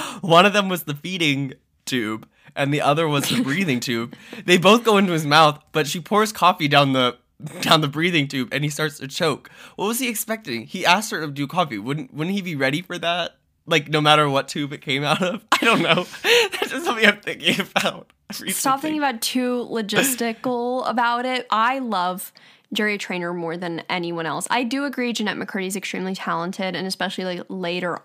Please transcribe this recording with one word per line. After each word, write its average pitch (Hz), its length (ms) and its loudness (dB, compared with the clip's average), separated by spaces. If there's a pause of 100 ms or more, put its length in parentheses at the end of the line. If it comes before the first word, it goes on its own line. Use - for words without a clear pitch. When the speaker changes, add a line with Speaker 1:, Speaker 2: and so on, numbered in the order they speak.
(200)
Speaker 1:
one 170 240 8
of 202 80 4
them 196 160 0
was 180 160 -4
the 147 100 -6
feeding 147 600 -2 (320)
tube, 110 420 -2 (260)
and 143 200 0
the 147 80 0
other 151 260 2
was 143 220 0
the - 120 0
Speaker 2:
<laughs> - 20 2
Speaker 1:
breathing 139 360 0
tube. 117 340 -4 (300)
They 180 140 6
both 208 260 8
go 214 140 6
into 190 140 4
his 156 120 -2
mouth, 151 380 6 (100)
but 156 140 0
she 175 120 -6
pours 214 320 0
coffee 175 380 2
down 143 240 6
the, 127 240 2 (460)
down 160 180 4
the 151 80 0
breathing 156 400 0
tube, 131 240 -4
and 147 120 -2
he 147 60 0
starts 151 280 -4
to 135 100 -12
choke. 151 400 -4 (280)
What 190 100 -2
was 233 120 -2
he 254 120 -4
expecting? 208 560 -6
He 185 180 -8
asked 196 260 2
her 185 140 -4
to 147 80 -8
do 139 140 -6
coffee. 151 320 -2
Wouldn't, 139 340 -6
wouldn't 165 240 -4
he 196 60 -4
be 175 140 -8
ready 139 260 0
for 175 160 -10
that? 170 380 -4 (300)
Like, 156 220 2
no 151 140 2
matter 151 260 6
what 135 200 0
tube 143 260 -6
it 131 80 -16
came 143 220 -2
out 147 180 0
of? 180 260 -4
<laughs> - 40 4
I - 120 2
don't 208 180 4
know. 165 240 2 (460)
That's - 180 -4
just 294 140 -6
something 220 220 2
I'm 202 140 4
thinking 160 400 -2
about - 520 -4 (180)
recently. - 220 -8
Speaker 2:
Stop 269 300 0
thinking 311 180 -4
about 254 220 -2
too 247 480 -2
logistical 240 1160 -2
<laughs> - 40 -2
about 240 340 0
it. 254 260 -4
I 233 280 2
love 190 540 -4 (400)
Jerry 208 260 0
Traynor 175 340 -6
more 170 240 -6
than 170 320 -6
anyone 170 380 -4
else. 147 240 -4
I 247 140 0
do 269 200 -4
agree 254 280 -2
Jeanette 208 240 -2
McCurdy 190 300 -6
is 190 100 -6
extremely 190 400 -6
talented, 180 580 -6
and 175 120 -6
especially, 185 380 -6
like, 180 240 -8
later 180 560 -4